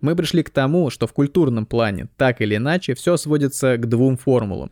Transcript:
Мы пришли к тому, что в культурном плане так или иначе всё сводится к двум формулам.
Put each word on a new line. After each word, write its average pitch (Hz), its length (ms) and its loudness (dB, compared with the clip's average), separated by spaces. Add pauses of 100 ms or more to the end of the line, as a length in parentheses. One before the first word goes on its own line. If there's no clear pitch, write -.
Мы 160 160 0
пришли 165 260 0
к - 60 -16
тому, 143 400 0
что - 180 -4
в - 60 -20
культурном 139 520 0
плане 110 520 -2
так 123 240 0
или 107 160 0
иначе 147 360 -2
всё 175 220 0
сводится 139 600 0
к 120 100 -4
двум 123 300 2
формулам. 117 540 0